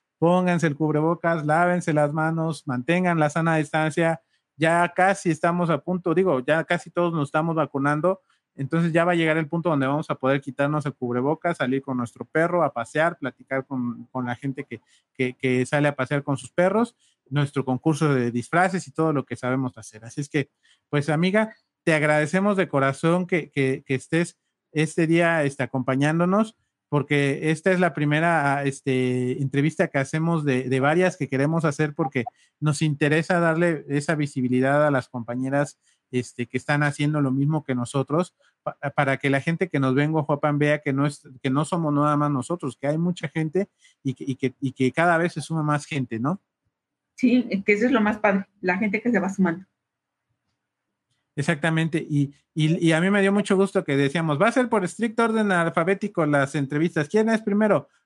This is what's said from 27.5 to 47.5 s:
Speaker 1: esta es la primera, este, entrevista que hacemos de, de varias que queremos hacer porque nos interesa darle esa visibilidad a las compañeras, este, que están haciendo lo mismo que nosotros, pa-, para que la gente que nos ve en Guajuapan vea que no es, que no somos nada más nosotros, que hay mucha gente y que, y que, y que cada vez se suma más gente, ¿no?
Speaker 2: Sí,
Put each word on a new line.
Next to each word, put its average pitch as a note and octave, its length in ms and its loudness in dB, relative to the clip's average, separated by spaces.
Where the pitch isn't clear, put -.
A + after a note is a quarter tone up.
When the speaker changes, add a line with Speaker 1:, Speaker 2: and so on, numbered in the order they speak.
Speaker 1:
esta D#3+ 220 0
es F3+ 80 2
la F3 140 2
primera, D3 680 0
este, B2+ 760 -2
entrevista C#3+ 480 0
que - 80 -6
hacemos D#3+ 480 0
de, C3 200 0
de B2+ 160 0
varias F3 360 2
que D3 120 -6
queremos D3+ 360 0
hacer D3+ 300 -2
porque E3 300 -4
nos D3+ 220 0
interesa D#3 580 2
darle E3 480 2
esa C#3+ 260 -2
visibilidad C#3 720 0
a D3+ 40 2
las C3 180 -2
compañeras, C3 680 -4
este, B2 360 -6
que - 120 -6
están D3 240 0
haciendo D3 400 0
lo C3+ 80 0
mismo C#3+ 340 0
que C3+ 100 -4
nosotros, C#3 600 -2
pa-, - 140 -8
para C#3 220 0
que C#3+ 140 -2
la C3+ 100 2
gente E3 300 -2
que C#3 100 0
nos C3 140 2
ve C#3+ 100 2
en D#3 80 -2
Guajuapan D3 460 0
vea D3 240 2
que C#3 100 -2
no C#3 140 0
es, D3 200 -8
que C#3 60 -2
no C#3 160 0
somos D#3 300 -2
nada D3 240 2
más D3 120 0
nosotros, C#3 480 -4
que C#3 100 -4
hay D#3 100 0
mucha E3+ 300 -4
gente D#3+ 420 -4
y C3+ 100 -2
que, - 140 -14
y C3+ 80 -4
que, C3 260 -4
y C3 120 -2
que B2+ 200 0
cada E3+ 240 2
vez E3+ 160 -2
se D#3 80 -10
suma D#3+ 220 -6
más D3 240 -2
gente, B2+ 320 -6
¿no? C#3+ 240 -4
Speaker 2:
Sí, A#3+ 500 2